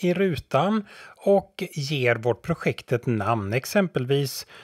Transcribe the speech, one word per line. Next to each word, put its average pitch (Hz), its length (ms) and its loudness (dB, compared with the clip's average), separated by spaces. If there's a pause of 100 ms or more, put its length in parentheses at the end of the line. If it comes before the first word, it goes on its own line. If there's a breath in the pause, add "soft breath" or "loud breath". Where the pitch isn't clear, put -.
i 180 120 2
rutan 190 760 0 (280 loud breath)
och 196 560 0
ger 135 440 0
vårt 117 260 0
projekt - 500 -4
ett 123 140 0
namn, 107 480 0
exempelvis 139 920 0 (160 loud breath)